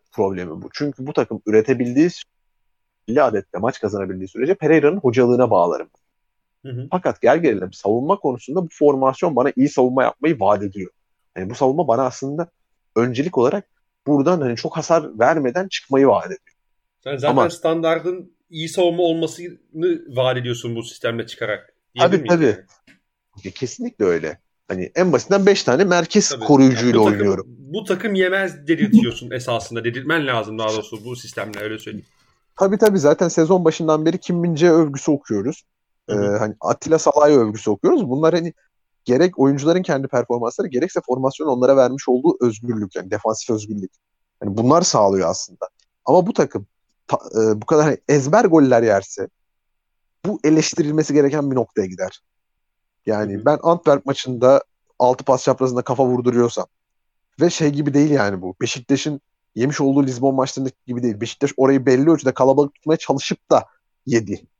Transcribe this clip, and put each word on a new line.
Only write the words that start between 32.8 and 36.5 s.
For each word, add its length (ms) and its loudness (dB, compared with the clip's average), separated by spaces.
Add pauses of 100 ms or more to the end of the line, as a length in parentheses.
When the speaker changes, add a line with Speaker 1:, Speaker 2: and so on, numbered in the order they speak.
Speaker 1:
Zaten 300 2
sezon 360 2
başından 420 0
beri 120 0
Kim 260 -4
Min-jae 260 2
övgüsü 400 2
okuyoruz. 540 -4 (440)
Speaker 2:
Hı 80 -2
hı. 180 0
Speaker 1:
Ee, 40 -2
hani 220 -4